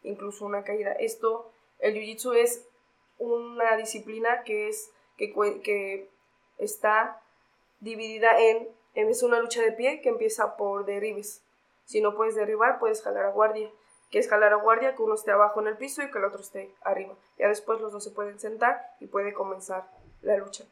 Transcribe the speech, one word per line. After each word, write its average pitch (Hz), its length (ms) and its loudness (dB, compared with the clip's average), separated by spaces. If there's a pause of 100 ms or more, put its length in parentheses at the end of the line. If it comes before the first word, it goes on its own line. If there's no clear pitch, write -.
incluso 202 420 -10
una 202 200 -4
caída. 202 280 -4
Esto, 226 560 -4 (300)
el 214 160 0
jiu-jitsu 220 400 -6
es 233 320 2 (500)
una 233 600 0
disciplina 220 640 -4
que 214 240 -4
es, 214 240 -8 (240)
que 208 180 -6
cue-, 208 280 0
que 196 480 -4 (480)
está 214 640 0 (580)
dividida 220 640 2
en, 226 260 6 (280)
en, 214 140 2
es 240 140 2
una 240 160 4
lucha 233 220 -2
de 220 100 4
pie 254 300 0
que 254 80 2
empieza 220 480 -2
por 202 280 -2
derribes. 202 560 -8 (440)
Si 214 160 0
no 208 140 2
puedes 220 200 0
derribar, 214 440 2
puedes 220 220 0
jalar 202 240 -2
a 202 60 0
guardia. 214 380 2 (400)
Que 170 100 2
es 160 80 2
jalar 208 240 6
a 208 60 4
guardia, 226 380 4
que 233 80 -4
uno 220 120 2
esté 214 160 -2
abajo 208 300 6
en 214 60 -2
el 214 100 -4
piso 277 260 -8
y 277 80 -8
que - 60 -8
el 196 80 0
otro 208 160 -6
esté - 420 -16
arriba. 190 320 -2 (240)
Ya - 80 2
después 214 320 0
los 214 140 -8
dos 202 100 -12
se 208 80 -12
pueden 202 280 -10
sentar 233 420 0 (180)
y - 80 -16
puede 202 260 -4
comenzar 190 560 -8 (320)
la 208 140 2
lucha. - 360 -8